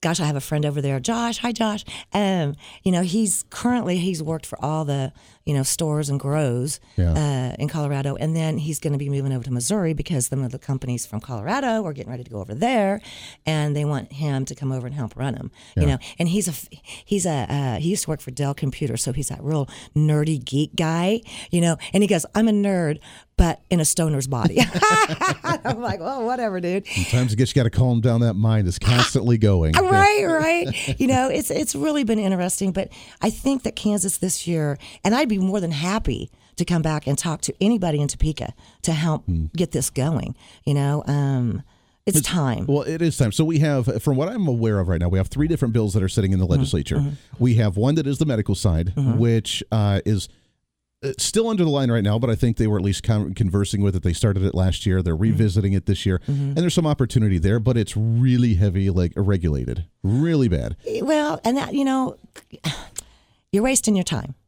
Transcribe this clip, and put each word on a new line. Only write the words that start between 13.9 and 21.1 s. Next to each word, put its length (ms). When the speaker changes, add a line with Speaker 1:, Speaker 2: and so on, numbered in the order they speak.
Speaker 1:
him 320
to 100
come 160
over 160
and 80
help 200
run 200
'em, 160
you 80
Speaker 2:
Yeah. 60
Speaker 1:
know. 80
And 100
he's 180
a 40
f-, 160
he's 220
a, 220
uh, 300
he 100
used 160
to 40
work 120
for 100
Dell 220
Computer, 440
so 160
he's 160
that 140
real 240
nerdy 480
geek 320
guy, 460